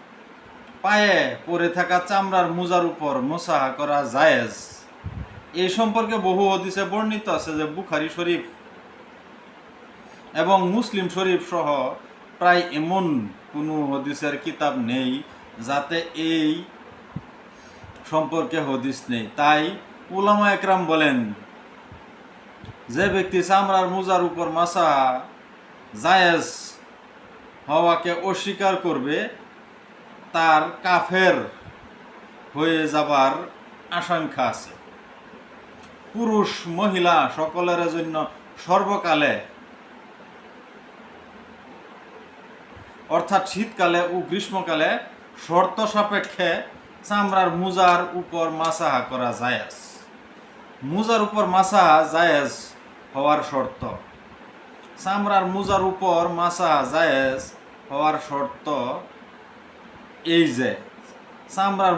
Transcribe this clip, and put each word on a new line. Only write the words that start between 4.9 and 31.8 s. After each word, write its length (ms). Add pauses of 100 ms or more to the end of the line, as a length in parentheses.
এই 160
সম্পর্কে 380 (120)
বহু 240
হাদিসে 400
বর্ণিত 340 (120)
আছে 220
যে 60 (100)
বুখারী 400
শরীফ 280 (2000)
এবং 160 (180)
মুসলিম 300 (100)
শরীফ 260 (100)
সহ 160 (720)
প্রায় 220 (180)
এমন 260 (480)
কোনো 220 (160)
হাদিসের 440 (100)
কিতাব 280 (180)
নেই 180 (580)
যাতে 300 (320)
এই 200 (1600)
সম্পর্কে 460 (100)
হাদিস 300 (140)
নেই। 140 (140)
তাই 220 (560)
উলামা 380
একরাম 360
বলেন, 260 (1800)
যে 100 (100)
ব্যক্তি 240 (100)
চামড়ার 460
মোজার 340
উপর 180 (100)
মাসা 300 (1160)
জায়েজ 420 (1200)
হওয়াকে 440 (180)
অস্বীকার 440 (120)
করবে, 320 (1160)
তার 260 (240)
কাফের 500 (1160)